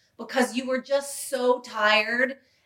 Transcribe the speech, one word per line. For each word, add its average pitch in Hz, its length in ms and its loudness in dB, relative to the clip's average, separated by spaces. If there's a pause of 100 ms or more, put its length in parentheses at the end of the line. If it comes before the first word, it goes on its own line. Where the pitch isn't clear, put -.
(180)
because 233 380 0
you 254 100 -4
were 254 140 -2
just - 500 -4
so 247 300 2
tired 220 800 0 (260)